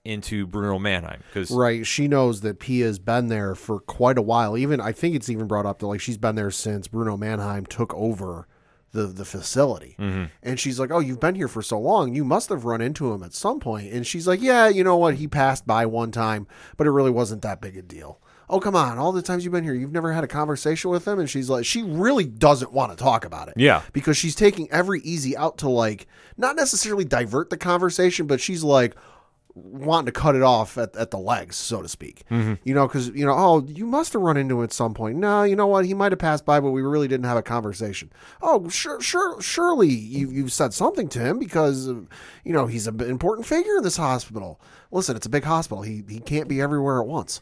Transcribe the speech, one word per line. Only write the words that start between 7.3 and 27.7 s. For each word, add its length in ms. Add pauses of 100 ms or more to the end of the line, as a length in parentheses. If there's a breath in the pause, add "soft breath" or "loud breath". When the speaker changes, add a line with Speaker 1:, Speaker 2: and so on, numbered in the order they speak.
Speaker 2:
took 280
over 540 (440 soft breath)
the, 140
the 180
facility. 720
Speaker 1:
Mm-hmm. 260 (180)
Speaker 2:
And 180
she's 180
like, 120
"Oh, 80
you've 220
been 160
here 120
for 140
so 180
long. 340
You 100
must 260
have 160
run 160
into 300
him 100
at 100
some 260
point." 340
And 140
she's 220
like, 140
"Yeah, 260
you 160
know 140
what? 160
He 140
passed 380
by 200
one 240
time, 360 (300 loud breath)
but 100
it 40
really 200
wasn't 320
that 200
big 140
a 60
deal." 380 (300 soft breath)
"Oh, 100
come 160
on. 220
All 140
the 100
times 220
you've 100
been 100
here, 80
you've 200
never 200
had 120
a 40
conversation 600
with 180
him?" 120
And 100
she's 180
like, 160
she 180
really 440
doesn't 460
wanna 240
talk 280
about 240
it. 80
Speaker 1:
Yeah. 240 (140)
Speaker 2:
Because 240
she's 160
taking 360
every 300
easy 380
out 200
to, 120
like, 360 (300 loud breath)
not 200
necessarily 500
divert 420
the 80
conversation, 720